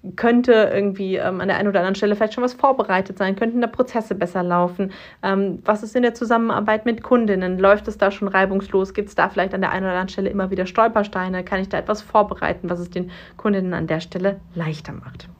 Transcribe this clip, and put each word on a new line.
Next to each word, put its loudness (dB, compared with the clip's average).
könnte 6
irgendwie, 0
ähm, -2
an -2
der 0
einen 0
oder 2
anderen 0
Stelle 0
vielleicht -2
schon -2
was -2
vorbereitet 0
sein, 0
könnten 0
da 2
Prozesse -2
besser -2
laufen, 0
ähm, 0
was 2
ist -14
in 2
der 2
Zusammenarbeit 0
mit -2
Kundinnen, 2
läuft 6
es -8
da 2
schon -4
reibungslos, 0
gibt's -6
da 2
vielleicht -2
an -2
der 0
einen -2
oder 0
anderen -2
Stelle -4
immer -2
wieder -2
Stolpersteine, 0
kann -4
ich -4
da -2
etwas -4
vorbereiten, 0
was -4
es -10
den -6
Kundinnen 0
an -4
der -2
Stelle -4
leichter -6
macht. -16